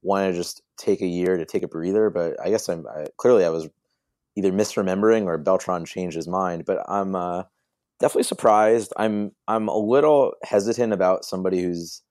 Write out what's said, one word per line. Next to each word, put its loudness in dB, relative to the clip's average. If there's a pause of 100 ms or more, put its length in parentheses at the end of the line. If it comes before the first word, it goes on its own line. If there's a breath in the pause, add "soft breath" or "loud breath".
wanted 2
to -2
just -8 (160)
take 0
a -2
year 0
to -4
take -4
a -8
breather, 0
but -4
I -4
guess -2
I'm, -6
I, -10 (100)
clearly 4
I 2
was -4 (680)
either 2
misremembering 2
or -2
Beltran -2
changed -8
his -6
mind, -2
but -4
I'm, -2
uh, -4 (560)
definitely 2
surprised. 4
I'm, -2 (160)
I'm -2
a -2
little 4 (100)
hesitant 0
about 2
somebody -2
who's -6